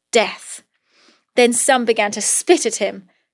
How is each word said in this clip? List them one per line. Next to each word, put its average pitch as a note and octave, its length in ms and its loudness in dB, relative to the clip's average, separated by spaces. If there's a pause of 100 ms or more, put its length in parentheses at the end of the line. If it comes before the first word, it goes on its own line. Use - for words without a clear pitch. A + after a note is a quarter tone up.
(100)
death. - 520 -2 (760)
Then A#3+ 160 4
some B3 320 0
began G#3+ 280 0
to G#3+ 80 -8
spit - 460 0
at G#3+ 100 -4
him. G3 320 -8 (260)